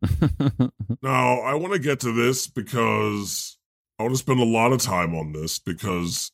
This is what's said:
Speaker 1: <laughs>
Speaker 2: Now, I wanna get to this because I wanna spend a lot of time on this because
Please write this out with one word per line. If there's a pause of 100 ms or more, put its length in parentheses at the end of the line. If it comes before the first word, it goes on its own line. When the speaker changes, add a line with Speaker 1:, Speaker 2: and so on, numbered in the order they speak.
Speaker 1:
<laughs> (300)
Speaker 2:
Now,
I
wanna
get
to
this
because (420)
I
wanna
spend
a
lot
of
time
on
this
because